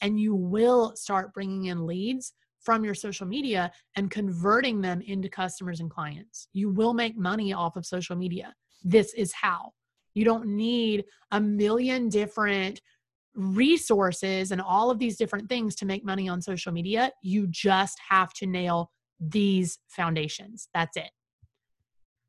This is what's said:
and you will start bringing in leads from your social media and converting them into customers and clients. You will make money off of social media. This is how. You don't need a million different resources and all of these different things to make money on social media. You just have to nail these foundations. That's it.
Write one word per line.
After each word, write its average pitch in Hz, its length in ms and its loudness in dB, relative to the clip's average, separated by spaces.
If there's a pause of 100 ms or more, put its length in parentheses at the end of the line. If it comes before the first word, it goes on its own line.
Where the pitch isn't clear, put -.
and 214 200 0
you 214 140 2
will 220 600 4
start 196 360 -4
bringing 190 320 -6
in 175 220 -2
leads 208 460 -4 (280)
from 226 240 2
your 208 100 -2
social 196 320 -8
media 202 460 -2 (240)
and 196 140 -2
converting 208 720 0
them 180 200 -2
into 196 280 -6
customers 180 520 -6
and 165 100 -6
clients. 151 600 -12
You 196 160 -2
will 220 260 2
make 226 220 -2
money 196 360 -2
off 170 220 -2
of 175 120 -8
social 180 300 -6
media. 180 380 -6 (300)
This 202 300 4
is 208 180 -2
how. - 400 -2 (420)
You 214 100 2
don't 226 220 2
need 214 580 0 (260)
a 202 100 2
million 226 680 2
different 208 720 0 (540)
resources 190 1160 2
and 185 80 0
all 196 300 4
of 233 80 0
these 233 180 0
different 208 320 -2
things 226 280 -2
to 202 100 -6
make 190 180 -2
money 190 240 -2
on 180 140 -4
social 180 300 -6
media. 208 380 0 (120)
You 196 240 0
just 190 520 2 (100)
have 190 260 4
to 202 120 -6
nail 175 440 0 (280)
these 185 600 2 (100)
foundations. 170 880 -4
That's 165 220 0
it. 160 140 -8 (1200)